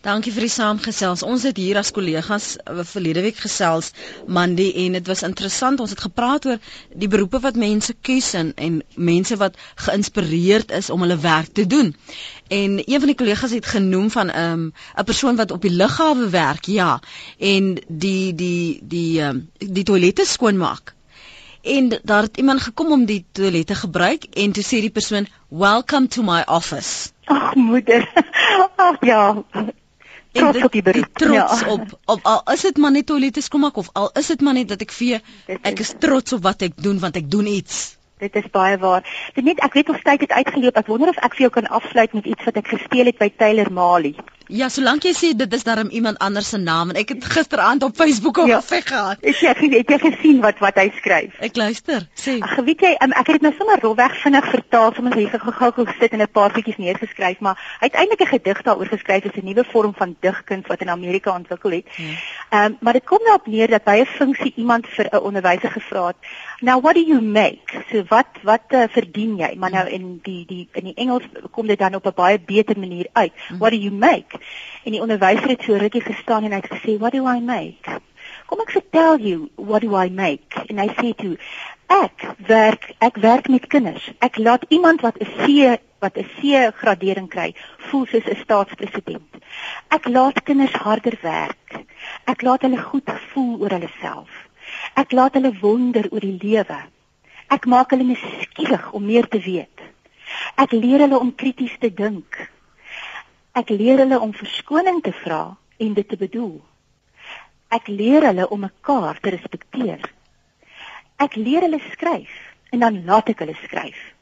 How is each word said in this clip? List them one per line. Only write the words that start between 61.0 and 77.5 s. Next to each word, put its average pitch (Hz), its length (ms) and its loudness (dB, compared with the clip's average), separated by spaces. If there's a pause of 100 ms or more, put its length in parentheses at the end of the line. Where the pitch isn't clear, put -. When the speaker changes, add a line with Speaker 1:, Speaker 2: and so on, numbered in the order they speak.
Speaker 2:
ontwikkel 180 360 -6
het. 175 140 -4 (120)
Speaker 1:
Ja. 165 80 -14 (460)
Speaker 2:
Ehm, 214 300 4
maar 233 120 2
dit 254 120 2
kom 392 200 2
daarop 440 220 4
neer 220 220 2
dat - 160 2
by 202 160 4
'n 269 60 4
funksie - 500 -2
iemand 233 300 0
vir - 240 -4
'n 208 80 0
onderwyser 190 520 0
gevra 190 360 -6
het, 180 100 -6 (480)
Now, 254 160 4
what 311 140 4
do 349 60 6
you 311 200 4
make? 208 720 0
So 208 180 -2
wat, 220 180 4 (160)
wat, 220 260 2
eh, 240 200 2
verdien 208 480 -4
jy? 165 200 -4
Maar 185 140 -4
nou 185 140 -2
Speaker 1:
Mm. - 100 -8
Speaker 2:
in 180 280 -10
die, 180 240 -10
die, 180 260 -12
in 185 120 -8
die 185 100 -14
Engels 247 280 -2 (280)
kom 226 160 -6
dit 208 120 0
dan 190 160 0
op 190 120 -6
'n 190 80 -2
baie 190 240 4
beter 202 400 0
manier 180 340 -8
uit. 196 200 2 (180)
Speaker 1:
Mm. 175 80 -10
Speaker 2:
What 214 140 2
do 226 60 -2
you 202 140 -4
make? 214 460 0 (460)
En 220 80 -8
die 214 80 -4
onderwyser 214 480 0
het - 140 -2
so 214 140 0
rukkie 208 240 0
gestaan 220 440 -4
en 214 80 -4
hy 196 100 -6
het - 100 -14
gesê, 214 260 -4
"What 226 140 -2
do 262 160 -2
I 247 120 0
make?" 208 600 -8 (460)